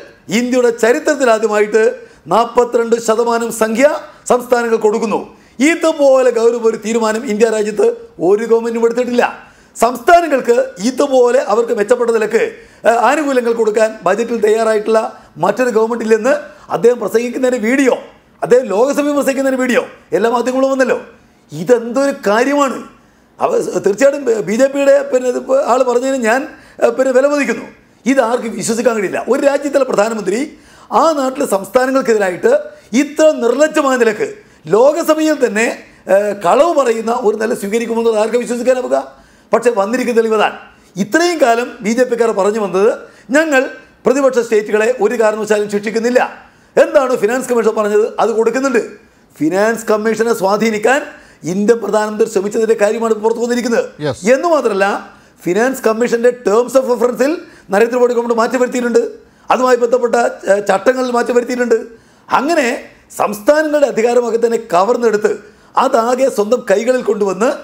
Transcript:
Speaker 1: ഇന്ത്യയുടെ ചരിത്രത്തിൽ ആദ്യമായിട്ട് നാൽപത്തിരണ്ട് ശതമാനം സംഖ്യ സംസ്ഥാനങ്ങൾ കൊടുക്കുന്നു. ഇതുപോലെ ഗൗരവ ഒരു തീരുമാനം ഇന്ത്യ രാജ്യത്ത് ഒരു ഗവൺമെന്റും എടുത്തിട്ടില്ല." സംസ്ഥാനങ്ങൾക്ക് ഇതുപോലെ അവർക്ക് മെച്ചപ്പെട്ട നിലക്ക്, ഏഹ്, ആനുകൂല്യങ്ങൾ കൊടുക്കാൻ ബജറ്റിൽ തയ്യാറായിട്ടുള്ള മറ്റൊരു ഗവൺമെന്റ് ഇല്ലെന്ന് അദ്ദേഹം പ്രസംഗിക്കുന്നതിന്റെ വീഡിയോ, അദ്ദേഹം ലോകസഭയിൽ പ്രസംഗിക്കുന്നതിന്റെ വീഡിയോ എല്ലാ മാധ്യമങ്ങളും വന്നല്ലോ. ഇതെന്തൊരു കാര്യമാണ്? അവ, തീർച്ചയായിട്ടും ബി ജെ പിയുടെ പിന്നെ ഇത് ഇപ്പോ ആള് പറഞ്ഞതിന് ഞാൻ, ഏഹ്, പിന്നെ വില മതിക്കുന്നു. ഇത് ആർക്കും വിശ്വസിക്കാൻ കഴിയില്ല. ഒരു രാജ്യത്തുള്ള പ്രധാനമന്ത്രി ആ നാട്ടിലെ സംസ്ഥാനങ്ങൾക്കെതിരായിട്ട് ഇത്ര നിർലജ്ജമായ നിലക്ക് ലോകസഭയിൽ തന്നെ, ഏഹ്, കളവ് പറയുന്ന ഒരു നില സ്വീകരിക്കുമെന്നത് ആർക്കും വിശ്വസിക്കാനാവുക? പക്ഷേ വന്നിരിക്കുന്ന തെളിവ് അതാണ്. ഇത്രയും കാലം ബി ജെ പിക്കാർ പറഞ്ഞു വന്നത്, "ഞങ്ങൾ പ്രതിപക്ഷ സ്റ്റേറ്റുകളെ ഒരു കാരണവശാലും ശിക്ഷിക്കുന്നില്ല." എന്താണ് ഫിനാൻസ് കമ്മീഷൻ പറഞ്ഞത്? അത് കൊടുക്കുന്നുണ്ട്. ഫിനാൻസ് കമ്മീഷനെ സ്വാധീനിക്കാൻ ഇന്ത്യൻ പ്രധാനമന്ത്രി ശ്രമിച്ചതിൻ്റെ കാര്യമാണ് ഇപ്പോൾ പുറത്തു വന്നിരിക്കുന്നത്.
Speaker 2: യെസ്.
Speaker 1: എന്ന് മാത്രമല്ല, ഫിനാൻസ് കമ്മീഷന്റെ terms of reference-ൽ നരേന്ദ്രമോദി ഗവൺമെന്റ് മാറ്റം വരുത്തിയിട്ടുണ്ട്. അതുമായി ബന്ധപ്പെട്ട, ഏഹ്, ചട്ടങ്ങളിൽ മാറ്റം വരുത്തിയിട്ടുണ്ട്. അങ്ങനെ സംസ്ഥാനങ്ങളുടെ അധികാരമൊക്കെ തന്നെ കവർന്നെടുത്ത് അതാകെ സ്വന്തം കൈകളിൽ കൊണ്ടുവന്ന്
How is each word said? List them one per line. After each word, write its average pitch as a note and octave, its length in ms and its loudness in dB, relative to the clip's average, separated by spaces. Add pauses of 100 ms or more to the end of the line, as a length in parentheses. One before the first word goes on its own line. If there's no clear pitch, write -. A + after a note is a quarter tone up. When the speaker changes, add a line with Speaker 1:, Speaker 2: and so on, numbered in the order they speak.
(280)
Speaker 1:
ഇന്ത്യയുടെ A#3+ 420 0
ചരിത്രത്തിൽ C4 600 0
ആദ്യമായിട്ട് G#3+ 640 2 (320)
നാൽപത്തിരണ്ട് A#3 720 0
ശതമാനം A#3 520 -2
സംഖ്യ B3 460 0 (280)
സംസ്ഥാനങ്ങൾ A#3+ 500 0
കൊടുക്കുന്നു. G#3+ 600 -2 (220)
ഇതുപോലെ C#4+ 720 2
ഗൗരവ A#3 360 2
ഒരു A3+ 100 0
തീരുമാനം A3 500 -2
ഇന്ത്യ G#3+ 240 0
രാജ്യത്ത് G#3+ 460 0 (240)
ഒരു G#3 240 2
ഗവൺമെന്റും A3+ 400 0
എടുത്തിട്ടില്ല." A#3+ 640 -2 (280)
സംസ്ഥാനങ്ങൾക്ക് C4 1040 0
ഇതുപോലെ B3+ 600 2
അവർക്ക് A#3 360 0
മെച്ചപ്പെട്ട A#3 360 0
നിലക്ക്, G#3 440 0 (320)
ഏഹ്, - 20 2
ആനുകൂല്യങ്ങൾ B3 640 2
കൊടുക്കാൻ A3 500 2
ബജറ്റിൽ A3+ 380 -2
തയ്യാറായിട്ടുള്ള A3 800 0 (180)
മറ്റൊരു G#3 340 0
ഗവൺമെന്റ് A3 340 -2
ഇല്ലെന്ന് A3+ 320 2 (340)
അദ്ദേഹം A3+ 300 2
പ്രസംഗിക്കുന്നതിന്റെ A#3+ 680 -2
വീഡിയോ, C4 280 2 (460)
അദ്ദേഹം B3 220 4
ലോകസഭയിൽ C4+ 480 0
പ്രസംഗിക്കുന്നതിന്റെ C4+ 500 0
വീഡിയോ A#3+ 240 0 (260)
എല്ലാ G3+ 180 0
മാധ്യമങ്ങളും B3+ 400 0
വന്നല്ലോ. C4 300 0 (520)
ഇതെന്തൊരു A#3 600 -2 (120)
കാര്യമാണ്? B3+ 560 0 (580)
അവ, D#3 180 0
തീർച്ചയായിട്ടും A3 880 0
ബി F#3+ 60 -4
ജെ B3 140 2
പിയുടെ C#4 480 2
പിന്നെ B3+ 140 0
ഇത് B3 100 -2
ഇപ്പോ B3+ 180 -2
ആള് C4 280 2
പറഞ്ഞതിന് B3 400 -2
ഞാൻ, C4 240 0 (340)
ഏഹ്, A#3+ 80 4
പിന്നെ B3+ 220 0
വില C4 140 4
മതിക്കുന്നു. C#4+ 380 -2 (420)
ഇത് C4+ 140 2
ആർക്കും A3+ 320 -2
വിശ്വസിക്കാൻ A3 440 -2
കഴിയില്ല. F3 320 -4
ഒരു C4 140 0
രാജ്യത്തുള്ള C#4 420 0
പ്രധാനമന്ത്രി A3 720 -4 (360)
ആ D#4 200 2
നാട്ടിലെ C4+ 340 -4
സംസ്ഥാനങ്ങൾക്കെതിരായിട്ട് A3 1120 0 (340)
ഇത്ര D4 380 2
നിർലജ്ജമായ C4+ 640 0
നിലക്ക് A3 380 -2 (320)
ലോകസഭയിൽ D4+ 800 2
തന്നെ, A3 320 -2 (300)
ഏഹ്, G3+ 340 2
കളവ് C4+ 320 4
പറയുന്ന A3+ 380 0
ഒരു A3 240 0
നില A3 180 -4
സ്വീകരിക്കുമെന്നത് A3+ 640 -2
ആർക്കും A3 220 0
വിശ്വസിക്കാനാവുക? B3 880 -2 (240)
പക്ഷേ A#3 240 2
വന്നിരിക്കുന്ന A3+ 400 -2
തെളിവ് A3+ 180 2
അതാണ്. G3 240 0 (380)
ഇത്രയും D#4+ 440 0
കാലം A#3+ 400 0
ബി G3+ 100 -4
ജെ B3 140 2
പിക്കാർ A3+ 260 0
പറഞ്ഞു G#3 300 0
വന്നത്, G3 380 0 (320)
"ഞങ്ങൾ C#4+ 400 2 (360)
പ്രതിപക്ഷ C4 320 2
സ്റ്റേറ്റുകളെ G#3+ 640 0
ഒരു A3 200 0
കാരണവശാലും G#3+ 500 0
ശിക്ഷിക്കുന്നില്ല." G#3+ 640 0 (480)
എന്താണ് C#4 340 2
ഫിനാൻസ് A#3 320 -2
കമ്മീഷൻ A3+ 260 0
പറഞ്ഞത്? G#3 460 0
അത് G#3 100 2
കൊടുക്കുന്നുണ്ട്. A#3 480 0 (600)
ഫിനാൻസ് G3+ 480 0
കമ്മീഷനെ A3 480 0
സ്വാധീനിക്കാൻ G#3+ 680 0 (420)
ഇന്ത്യൻ G#3 340 0
പ്രധാനമന്ത്രി G#3+ 500 -2
ശ്രമിച്ചതിൻ്റെ G#3+ 460 -2
കാര്യമാണ് A3 380 0
ഇപ്പോൾ G#3+ 120 -4
പുറത്തു A3+ 160 -2
വന്നിരിക്കുന്നത്. A#3 640 -2
Speaker 2:
യെസ്. D3+ 280 -2
Speaker 1:
എന്ന് D#4 180 2
മാത്രമല്ല, A3 640 -2 (320)
ഫിനാൻസ് A3+ 420 -2
കമ്മീഷന്റെ A#3 460 0
terms A#3+ 420 0
of C4 140 2
reference-ൽ B3 500 0 (340)
നരേന്ദ്രമോദി A#3+ 420 2
ഗവൺമെന്റ് A#3 220 -2
മാറ്റം A#3 260 0
വരുത്തിയിട്ടുണ്ട്. A#3+ 480 0 (420)
അതുമായി B3+ 260 2
ബന്ധപ്പെട്ട, A#3 400 0
ഏഹ്, G3+ 500 0
ചട്ടങ്ങളിൽ B3+ 440 0
മാറ്റം A#3+ 240 0
വരുത്തിയിട്ടുണ്ട്. A#3+ 400 0 (560)
അങ്ങനെ C4 540 0 (320)
സംസ്ഥാനങ്ങളുടെ D4 720 2
അധികാരമൊക്കെ A#3 600 0
തന്നെ A3+ 100 0
കവർന്നെടുത്ത് G#3 880 0 (320)
അതാകെ B3+ 520 2
സ്വന്തം G#3+ 420 -2
കൈകളിൽ A3+ 320 0
കൊണ്ടുവന്ന് G3+ 500 -2 (120)